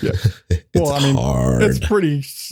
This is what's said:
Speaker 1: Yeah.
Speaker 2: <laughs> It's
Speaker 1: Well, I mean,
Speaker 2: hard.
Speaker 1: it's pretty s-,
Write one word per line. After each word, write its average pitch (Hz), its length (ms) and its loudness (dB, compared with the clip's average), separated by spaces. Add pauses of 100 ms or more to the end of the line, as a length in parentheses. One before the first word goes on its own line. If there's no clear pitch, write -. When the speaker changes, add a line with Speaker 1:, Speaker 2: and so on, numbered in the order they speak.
Speaker 1:
Yeah. 98 100 -2 (380)
Speaker 2:
<laughs> 85 80 2 (160)
It's 175 80 4
Speaker 1:
Well, 143 100 0
I 143 80 -2
mean, 139 140 2
Speaker 2:
hard. 69 480 2
Speaker 1:
it's 208 160 2
pretty 165 400 0
s-, 139 80 -6 (260)